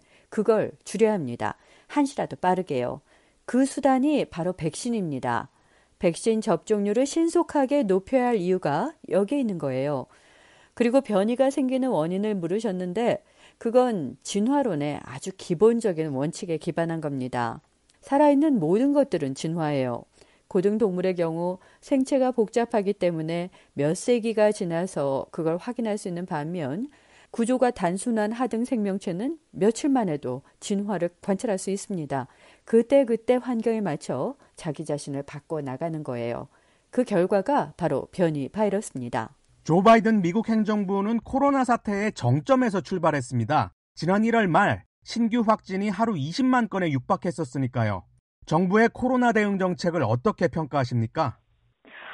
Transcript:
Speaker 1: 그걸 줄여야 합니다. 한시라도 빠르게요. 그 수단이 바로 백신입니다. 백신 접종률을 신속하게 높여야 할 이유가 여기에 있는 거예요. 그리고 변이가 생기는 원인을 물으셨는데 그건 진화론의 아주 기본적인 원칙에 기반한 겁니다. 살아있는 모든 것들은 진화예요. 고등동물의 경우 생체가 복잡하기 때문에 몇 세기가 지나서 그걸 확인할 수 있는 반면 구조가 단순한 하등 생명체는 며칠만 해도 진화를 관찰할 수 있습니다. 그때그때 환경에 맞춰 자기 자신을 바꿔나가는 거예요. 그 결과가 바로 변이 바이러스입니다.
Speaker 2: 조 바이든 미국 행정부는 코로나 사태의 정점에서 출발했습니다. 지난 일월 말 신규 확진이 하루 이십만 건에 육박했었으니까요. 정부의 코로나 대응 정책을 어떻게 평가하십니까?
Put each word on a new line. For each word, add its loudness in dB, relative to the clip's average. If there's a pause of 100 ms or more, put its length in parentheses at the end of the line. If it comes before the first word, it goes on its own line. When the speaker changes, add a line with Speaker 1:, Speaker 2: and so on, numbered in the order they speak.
(300)
Speaker 1:
그걸 2 (120)
줄여야 2
합니다. -4 (320)
한시라도 -2
빠르게요. 0 (440)
그 4
수단이 2
바로 -4
백신입니다. -4 (500)
백신 0
접종률을 0
신속하게 2
높여야 2
할 2
이유가 0 (160)
여기에 0
있는 -2
거예요. -2 (680)
그리고 4
변이가 2
생기는 0
원인을 -2
물으셨는데 -2 (340)
그건 0
진화론의 -2
아주 -12
기본적인 2
원칙에 -4
기반한 -4
겁니다. -4 (380)
살아있는 4
모든 2
것들은 2
진화예요. -2 (420)
고등동물의 0
경우 -2 (220)
생체가 2
복잡하기 0
때문에 -2 (220)
몇 0
세기가 2
지나서 -2
그걸 -2
확인할 -4
수 -10
있는 -6
반면 -4 (440)
구조가 2
단순한 -2
하등 -2
생명체는 -4 (140)
며칠만 0
해도 -4 (180)
진화를 -4 (100)
관찰할 -2
수 -6
있습니다. -6 (380)
그때그때 4
환경에 -2
맞춰 -4 (220)
자기 -8
자신을 -6
바꿔나가는 -8
거예요. -6 (400)
그 0
결과가 0
바로 -2
변이 -2
바이러스입니다. -4 (300)
Speaker 2:
조 4
바이든 6
미국 0
행정부는 0
코로나 2
사태의 0
정점에서 2
출발했습니다. 0 (220)
지난 2
일월 2
말 2 (200)
신규 0
확진이 0
하루 -2
이십만 0
건에 0
육박했었으니까요. -2 (440)
정부의 4
코로나 2
대응 2
정책을 0
어떻게 0
평가하십니까? -2 (760)